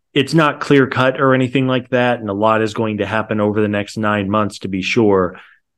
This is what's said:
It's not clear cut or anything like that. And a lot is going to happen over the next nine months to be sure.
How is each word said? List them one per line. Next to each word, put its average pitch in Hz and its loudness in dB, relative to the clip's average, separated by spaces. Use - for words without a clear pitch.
It's 139 0
not 151 2
clear 139 2
cut 131 0
or 131 4
anything 131 0
like 127 -2
that. 123 0
And 104 -6
a - -2
lot 110 2
is 107 -2
going 110 -2
to 98 -2
happen 107 -2
over 104 0
the 107 2
next 101 -4
nine 104 -2
months 104 -2
to 101 -6
be 92 -4
sure. 95 2